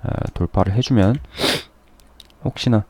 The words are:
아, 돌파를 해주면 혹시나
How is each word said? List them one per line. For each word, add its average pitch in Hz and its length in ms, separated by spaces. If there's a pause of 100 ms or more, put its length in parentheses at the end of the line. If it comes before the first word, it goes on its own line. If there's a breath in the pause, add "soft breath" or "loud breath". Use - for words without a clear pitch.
아, - 40 (240)
돌파를 95 400
해주면 117 420 (1300 loud breath)
혹시나 110 460